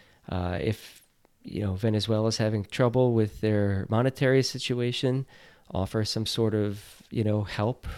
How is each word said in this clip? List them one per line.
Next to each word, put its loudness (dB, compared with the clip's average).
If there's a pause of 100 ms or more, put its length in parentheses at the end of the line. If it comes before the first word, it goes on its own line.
(300)
uh, -2
if, -6 (400)
you -6
know, -2
Venezuela's 0
having 0
trouble 2
with 0
their 2
monetary 2
situation, -2 (440)
offer -2
some -2
sort 0
of, -4
you 0
know, 2
help, -4 (120)